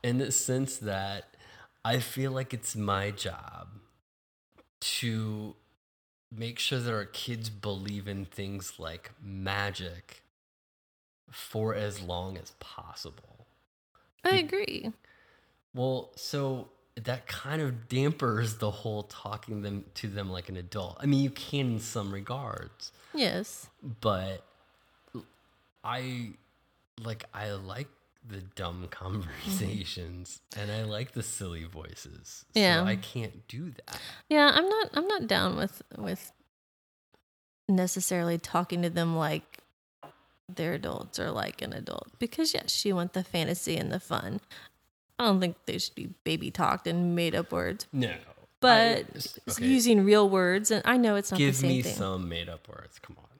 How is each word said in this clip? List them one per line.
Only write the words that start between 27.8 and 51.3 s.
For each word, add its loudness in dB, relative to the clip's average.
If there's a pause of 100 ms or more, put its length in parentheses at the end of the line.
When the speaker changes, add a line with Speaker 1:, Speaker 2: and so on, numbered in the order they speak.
Speaker 1:
the -10 (140)
dumb -6
<laughs> -12
conversations -6 (140)
and -6
I -2
like -6
the -4
silly -6
voices. -14
Speaker 2:
Yeah. 6
Speaker 1:
So 2
I 4
can't -6
do -10
that. -14 (300)
Speaker 2:
Yeah, 10
I'm 6
not, 2
I'm 2
not 0
down 4
with, -4 (160)
with -6 (1400)
necessarily 2
talking 0
to 2
them 2
like -2 (920)
they're -2
adults -6
or -2
like -4
an -6
adult. -8 (120)
Because, 0
yes, -2
you 4
want 0
the 0
fantasy 0
and -2
the -2
fun. -2 (800)
I 4
don't 8
think 2 (100)
they -2
should -4
be -6 (140)
baby 0
talked 2
and 2
made 2
up 0
words. -2
Speaker 1:
No. 2 (460)
Speaker 2:
But 8 (280)
Speaker 1:
I, -4 (100)
Speaker 2:
s-, -8 (120)
Speaker 1:
okay. -2
Speaker 2:
using 8
real 10
words, 4
and 2
I 6
know 6
it's 0